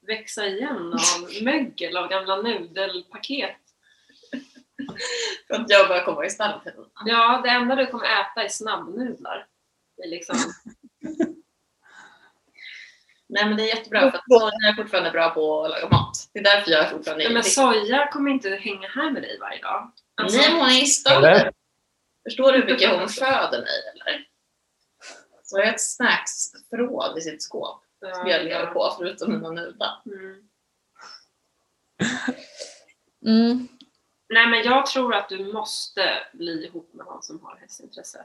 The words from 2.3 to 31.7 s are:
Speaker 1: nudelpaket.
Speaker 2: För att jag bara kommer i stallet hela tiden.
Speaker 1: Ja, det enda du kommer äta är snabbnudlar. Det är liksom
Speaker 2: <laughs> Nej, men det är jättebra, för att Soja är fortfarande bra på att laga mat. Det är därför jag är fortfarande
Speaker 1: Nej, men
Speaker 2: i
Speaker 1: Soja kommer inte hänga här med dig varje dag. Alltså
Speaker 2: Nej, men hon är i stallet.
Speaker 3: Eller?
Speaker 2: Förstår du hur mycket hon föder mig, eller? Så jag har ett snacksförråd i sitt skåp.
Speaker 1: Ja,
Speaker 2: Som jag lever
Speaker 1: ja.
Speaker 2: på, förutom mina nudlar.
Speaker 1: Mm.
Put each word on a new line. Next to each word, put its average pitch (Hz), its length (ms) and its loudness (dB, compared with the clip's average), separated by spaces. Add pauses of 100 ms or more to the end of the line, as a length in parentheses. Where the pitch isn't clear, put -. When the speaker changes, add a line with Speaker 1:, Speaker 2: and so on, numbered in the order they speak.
Speaker 1:
nudelpaket. 190 1120 -6 (1900)
Speaker 2:
För - 80 -6
att 233 140 -6
jag 196 180 8
bara 180 180 0
kommer 147 200 -4
i 190 40 -4
stallet 208 360 -6
hela - 100 -16
tiden. - 140 -20 (160)
Speaker 1:
Ja, 233 380 4
det 247 60 0
enda 247 260 2
du 262 100 2
kommer - 200 -8
äta 220 380 -2
är - 40 -4
snabbnudlar. 208 1000 -8 (520)
Det 180 60 -16
är 175 60 -12
liksom 175 260 -8 (680)
Speaker 2:
<laughs> 311 340 -4 (1900)
Nej, 208 160 0
men 214 120 0
det 220 140 0
är 226 40 -2
jättebra, 220 240 -2 (120)
för - 60 -6
att - 120 -8
Soja 220 400 6
är 214 140 2
fortfarande 180 280 0
bra 165 180 2
på 156 340 0
att 160 80 -2
laga - 180 -6
mat. - 440 2
Det 214 60 -6
är 196 40 -8
därför 202 280 6
jag 156 140 6
är - 40 -2
fortfarande 156 340 -4
Speaker 1:
Nej, 233 100 2
men 233 80 2
Speaker 2:
i - 40 0
Speaker 1:
Soja 247 680 4
kommer 277 200 0
inte 254 180 -2
hänga 196 380 -8
här 294 240 -4
med 220 100 -4
dig - 180 -10
varje - 220 -12
dag. - 300 -8 (300)
Alltså 208 160 2
Speaker 2:
Nej, 302 120 6
men 339 100 2
hon 262 100 4
är 254 140 6
i - 20 0
stallet. 202 560 8
Speaker 3:
Eller? - 100 0 (720)
Speaker 2:
Förstår 254 280 4
du 262 80 6
hur 220 60 2
mycket 190 340 2
hon 190 100 -4
föder 262 500 -2
mig, - 200 -6 (140)
eller? - 320 -8 (1160)
Så 190 160 -2
jag 202 60 6
har 220 80 2
ett 220 80 -6
snacksförråd - 1400 -4
i 160 40 -8
sitt 156 220 -10
skåp. - 400 -12 (160)
Speaker 1:
Ja, 185 160 -12
Speaker 2:
Som 180 120 -6
jag 165 180 2
lever - 200 -4
Speaker 1:
ja. 170 80 -10
Speaker 2:
på, - 240 0
förutom 180 340 -6
mina 160 200 -4
nudlar. 170 540 -8
Speaker 1:
Mm. 190 300 -16 (3000)